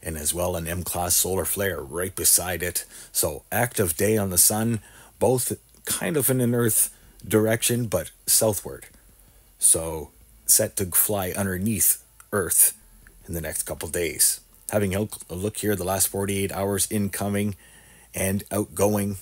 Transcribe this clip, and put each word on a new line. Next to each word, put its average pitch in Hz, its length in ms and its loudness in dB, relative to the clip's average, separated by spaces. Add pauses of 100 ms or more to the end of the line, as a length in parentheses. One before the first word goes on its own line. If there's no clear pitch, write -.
and 80 140 -6
as 76 180 -2
well 87 200 -2
an 82 120 -4
M-class 87 480 -2
solar 90 300 0
flare 92 360 -2
right 85 340 -6
beside 87 460 2
it. 90 240 -4 (260)
So 78 300 -2 (100)
active 107 460 0
day 107 200 2
on 101 120 0
the 90 80 0
sun, 110 440 2 (360)
both 123 360 2 (320)
kind - 300 -2
of 135 140 2
in 131 120 2
an 120 120 2
Earth 120 420 2 (320)
direction, 110 600 2
but 87 240 -2 (160)
southward. - 580 2 (720)
So 80 540 2 (340)
set - 300 4
to 101 160 -2
fly 95 400 0
underneath 98 720 0 (280)
Earth - 460 2 (500)
in 92 60 -8
the 82 80 -4
next 78 220 -6
couple 76 260 -8
days. 80 520 0 (280)
Having 104 240 0
a 98 60 0
look, 107 140 -4 (140)
a - 60 -12
look 95 240 -4
here, 104 180 0
the 92 80 -6
last 95 260 0
forty-eight 98 420 -2
hours 98 400 -2
incoming 101 640 -2 (580)
and 98 380 -2
outgoing. 101 720 0